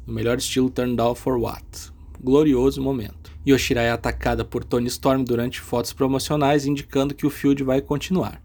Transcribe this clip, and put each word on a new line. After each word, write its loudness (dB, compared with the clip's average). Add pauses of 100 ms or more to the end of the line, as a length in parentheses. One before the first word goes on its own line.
No -10
melhor 0
estilo 0
Turn -2
Down 2
for -2
What. -8 (280)
Glorioso 4
momento. -6 (160)
Yoshirai 4
é 2
atacada -2
por -6
Toni 0
Storm 2
durante -2
fotos -4
promocionais, 2
indicando -2
que -2
o 2
feud 2
vai 2
continuar. -2